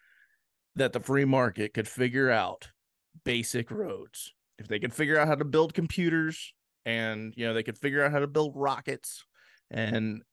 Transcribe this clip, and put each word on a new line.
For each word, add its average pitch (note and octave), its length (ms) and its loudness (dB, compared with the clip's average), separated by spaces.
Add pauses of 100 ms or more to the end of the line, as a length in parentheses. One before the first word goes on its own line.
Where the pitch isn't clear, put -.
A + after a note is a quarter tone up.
(760)
that B2+ 180 0
the B2 60 -2
free C#3 260 2
market B2 480 2
could A2 140 -2
figure B2+ 420 2
out F#2+ 400 0 (540)
basic A#2+ 480 -2
roads. - 640 -8 (260)
If G#2+ 80 -14
they A2 120 -2
could A#2+ 140 -4
figure D3+ 260 2
out D3+ 80 4
how D3+ 80 4
to D3+ 100 -2
build D#3 280 4
computers E3 800 0 (320)
and, A2 500 -4
you A#2+ 120 -4
know, A2+ 60 0
they A2+ 100 0
could A2+ 140 -6
figure C#3+ 260 2
out C#3+ 80 4
how D3 80 2
to C#3+ 80 0
build D3 280 0
rockets C3+ 680 -4 (460)
and A2 500 -2 (120)